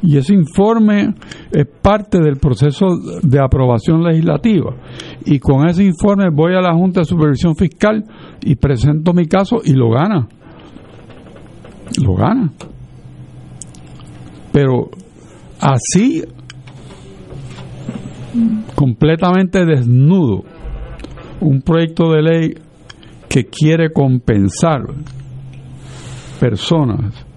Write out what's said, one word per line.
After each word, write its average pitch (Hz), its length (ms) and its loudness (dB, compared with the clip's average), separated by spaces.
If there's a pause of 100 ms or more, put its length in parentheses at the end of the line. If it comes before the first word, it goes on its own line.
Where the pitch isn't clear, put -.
y 147 180 2
ese 143 160 2
informe 208 800 2 (360)
es 143 160 0 (160)
parte 202 380 0
del 151 160 2
proceso 143 500 0 (360)
de 139 200 4
aprobación 131 640 2
legislativa, 165 720 0 (480)
y 143 160 0
con 143 260 2
ese 175 160 2
informe 196 480 2
voy 160 240 2
a 185 60 2
la 180 140 0
Junta 180 260 2
de 165 60 2
Supervisión 156 500 0
Fiscal 208 480 0 (380)
y 156 120 2
presento 147 580 0
mi 175 140 2
caso 190 380 0
y 156 80 2
lo 127 180 4
gana. 147 380 0 (1700)
Lo 92 120 0
gana. 170 360 0 (2000)
Pero 131 360 2 (720)
así, 185 600 0 (2500)
completamente 175 920 2
desnudo, 135 800 2 (960)
un 139 220 0
proyecto 165 500 0
de 151 100 2
ley 160 320 0 (760)
que 127 180 2
quiere 160 460 2
compensar 127 920 2 (1600)
personas 117 840 0 (120)